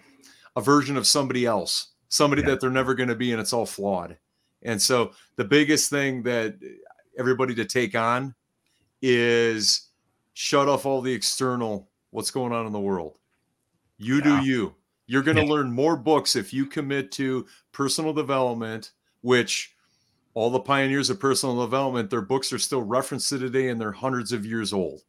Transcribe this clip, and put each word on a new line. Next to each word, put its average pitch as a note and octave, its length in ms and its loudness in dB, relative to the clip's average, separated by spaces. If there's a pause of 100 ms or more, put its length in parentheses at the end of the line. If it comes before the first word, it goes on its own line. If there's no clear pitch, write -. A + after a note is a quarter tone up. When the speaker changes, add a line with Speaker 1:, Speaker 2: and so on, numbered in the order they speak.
(560)
Speaker 1:
a B2 60 -2
version C#3 360 4
of A2+ 100 0
somebody B2 380 2
else, G#2 480 -2 (160)
somebody C#3+ 340 4
Speaker 2:
Yeah. C#3+ 60 2
Speaker 1:
that C3 120 0
they're C3 80 0
never C3 240 2
gonna B2 220 0
be, B2 160 -2
and A2+ 100 -2
it's G#2+ 120 -4
all A#2 120 0
flawed. F#2 520 -4 (460)
And A2+ 180 -4
so A#2+ 300 2 (240)
the A#2+ 100 -2
biggest C#3+ 440 4
thing C3+ 340 -2
that A2+ 320 -2 (640)
everybody B2+ 380 0
to A2+ 100 -2
take A2+ 300 -2
on A#2+ 400 0 (680)
is A#2 880 2 (440)
shut C#3+ 340 2
off C#3 180 2
all C3+ 160 0
the B2+ 120 -2
external, A#2 760 -4 (220)
what's A2+ 200 -6
going B2 220 -4
on A#2 140 -4
in G#2+ 60 -8
the G#2 60 -4
world. F#2 380 -4 (800)
You B2+ 240 0
do D3 80 4
Speaker 2:
Yeah. C#3+ 140 4
Speaker 1:
you. B2 320 0 (320)
You're C3+ 160 0
gonna D#3 200 4
Speaker 2:
Yeah. D3 80 0
Speaker 1:
learn C#3+ 200 0
more C#3+ 240 2
books C#3+ 400 2
if A#2 180 -4
you C3+ 120 -2
commit C#3 480 -6
to C3 340 -4 (240)
personal D3 420 -2
development, B2 760 -2 (300)
which A#2+ 540 2 (600)
all A#2 160 2
the B2+ 80 2
pioneers C3+ 500 0
of A#2 100 -2
personal B2+ 460 0
development, B2 460 -2
their A#2 100 -2
books C3 320 -2
are A#2 60 -4
still C3 240 -2
referenced B2+ 460 -2
to C#3 100 -4
today, C3 300 0
and A2+ 120 -4
they're G#2+ 100 -4
hundreds A#2+ 400 -4
of G#2+ 140 -4
years A2 260 -4
old. F2 380 -2